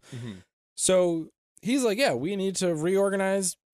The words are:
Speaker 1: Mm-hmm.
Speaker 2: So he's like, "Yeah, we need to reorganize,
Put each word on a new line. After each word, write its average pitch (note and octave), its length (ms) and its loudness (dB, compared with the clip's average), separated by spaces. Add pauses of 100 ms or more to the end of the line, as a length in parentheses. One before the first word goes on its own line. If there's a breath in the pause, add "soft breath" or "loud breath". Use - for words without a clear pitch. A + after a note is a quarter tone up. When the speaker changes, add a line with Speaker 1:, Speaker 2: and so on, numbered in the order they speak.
(160 loud breath)
Speaker 1:
Mm-hmm. A#2+ 160 -10 (460 loud breath)
Speaker 2:
So F3 540 2 (300)
he's B3+ 220 0
like, G#3+ 140 0
"Yeah, C4+ 160 2
we D#3 240 -4
need F#3+ 200 -2
to F3+ 160 0
reorganize, F#3+ 840 0 (160)